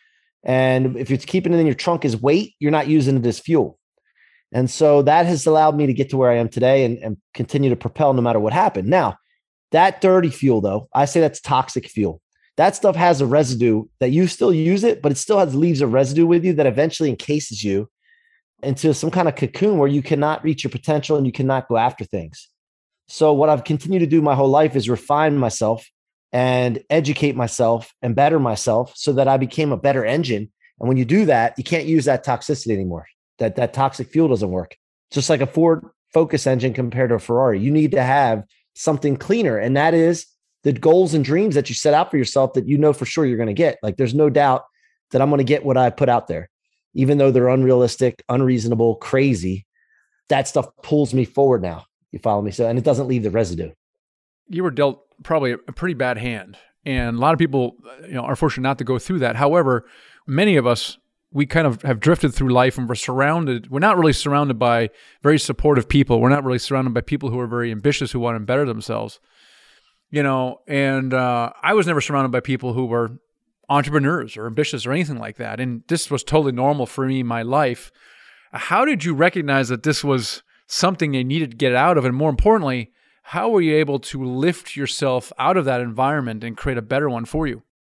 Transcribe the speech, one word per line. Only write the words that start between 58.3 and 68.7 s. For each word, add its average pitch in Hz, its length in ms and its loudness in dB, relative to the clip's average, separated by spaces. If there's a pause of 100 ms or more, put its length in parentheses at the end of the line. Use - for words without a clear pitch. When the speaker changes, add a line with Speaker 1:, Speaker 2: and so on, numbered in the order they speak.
Speaker 2:
fortunate 135 260 -2
not 131 160 -2
to 123 60 -8
go 127 140 -2
through 180 220 -4
that. 117 160 -2
However, 143 480 2 (420)
many 175 300 2
of 123 100 2
us, - 300 -2 (360)
we 139 140 -2
kind 165 200 0
of 123 160 -2
have 123 180 -2
drifted 151 340 0
through 135 140 0
life 123 280 2
and 123 120 -6
we're 123 80 -4
surrounded, 135 720 -2
we're 135 80 -6
not 190 200 2
really 160 140 4
surrounded 143 460 0
by 117 320 2 (320)
very 147 160 4
supportive 139 500 0
people. 123 320 2
We're 123 100 4
not 143 140 2
really 127 140 -2
surrounded 131 360 -4
by 117 80 -2
people 139 280 -6
who 120 80 -6
are 123 80 -6
very 120 240 -6
ambitious, 113 420 -2
who 131 60 -6
want 117 180 -4
to 110 40 -8
better 123 240 -2
themselves, 113 560 -8 (920)